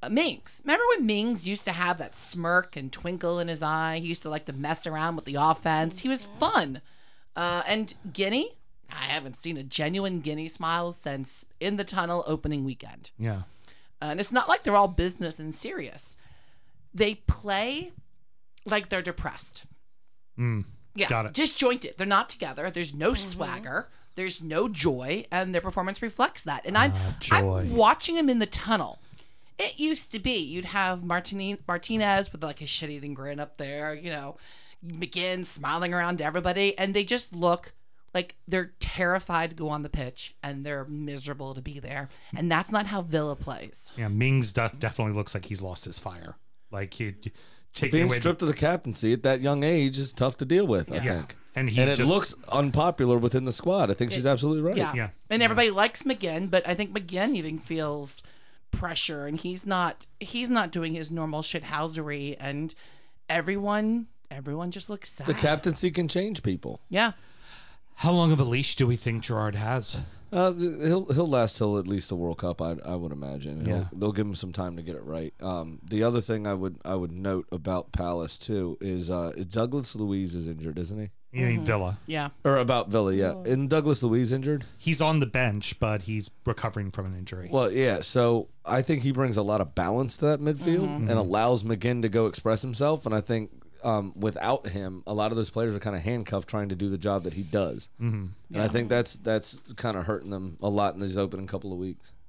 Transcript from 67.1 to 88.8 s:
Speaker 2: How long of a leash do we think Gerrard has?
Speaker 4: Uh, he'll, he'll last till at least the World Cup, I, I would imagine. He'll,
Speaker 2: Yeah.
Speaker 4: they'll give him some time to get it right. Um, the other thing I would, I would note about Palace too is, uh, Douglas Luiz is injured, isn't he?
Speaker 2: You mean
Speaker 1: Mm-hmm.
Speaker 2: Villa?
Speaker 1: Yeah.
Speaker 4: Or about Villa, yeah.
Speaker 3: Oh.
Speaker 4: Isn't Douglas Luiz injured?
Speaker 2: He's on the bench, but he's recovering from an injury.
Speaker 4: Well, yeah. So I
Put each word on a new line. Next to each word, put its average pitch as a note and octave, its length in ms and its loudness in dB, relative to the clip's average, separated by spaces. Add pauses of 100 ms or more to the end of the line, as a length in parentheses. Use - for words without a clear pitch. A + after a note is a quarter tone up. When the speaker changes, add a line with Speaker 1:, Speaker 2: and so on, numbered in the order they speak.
Speaker 2:
How E3 160 4
long E3+ 200 8
of D3+ 80 6
a C3+ 40 8
leash B2+ 320 2
do C3 120 4
we A#2+ 80 4
think A2+ 280 -2
Gerrard G#2+ 320 0
has? A2+ 420 0 (340)
Speaker 4:
Uh, F#3 220 4
he'll, F3 520 2
he'll D3+ 220 4
last B2 300 4
till G#2 220 4
at F2+ 80 -2
least G2 220 0
the F#2+ 60 -2
World E2+ 220 -2
Cup, F2 240 -2
I, E2+ 140 -2 (100)
I F2+ 100 -4
would E2+ 160 -4
imagine. C#2+ 540 -6
He'll, A2 140 2
Speaker 2:
Yeah. G2 120 -2
Speaker 4:
they'll G2+ 200 0
give G#2 160 0
him G2 80 -6
some F#2 180 -8
time F2+ 240 -4
to E2+ 60 -10
get E2 120 -8
it A1 80 -10
right. D#2 380 -6
Um, E2+ 420 -6
the G#2+ 200 0
other A#2+ 180 2
thing G#2+ 240 -2
I G#2 80 0
would, F#2 320 -4
I F#2+ 100 -2
would F2+ 160 -2
note F#2 400 -2
about F2+ 400 -4
Palace F2 460 -2
too F#2+ 420 -4
is, F2+ 300 -4
uh, F2 240 -2 (160)
Douglas A#2+ 460 -2
Luiz G2 400 -2
is E2 120 -4
injured, D#2+ 300 -6
isn't F2 220 -6
he? G#2+ 100 -8 (220)
Speaker 2:
You B2+ 140 0
mean A#2+ 120 4
Speaker 1:
Mm-hmm. G#2+ 80 -2
Speaker 2:
Villa? G2+ 420 0
Speaker 1:
Yeah. D3+ 220 -2 (140)
Speaker 4:
Or C#3 140 6
about B2 320 2
Villa, G2+ 240 4
yeah. F#2+ 220 4
Speaker 3:
Oh. - 100 -10
Speaker 4:
Isn't C3 220 2
Douglas D3 340 4
Luiz A#2+ 300 4
injured? C3+ 340 0 (140)
Speaker 2:
He's D#3+ 220 0
on D#3 180 4
the C3+ 80 4
bench, G#2+ 520 0
but G#2+ 240 0
he's G#2+ 260 -4 (160)
recovering A2 460 -2
from G2 160 -6
an F#2 100 -6
injury. F#2 340 -8
Speaker 4:
Well, B2+ 200 4
yeah. A#2+ 300 4
So A#2 460 4 (180)
I A2+ 160 2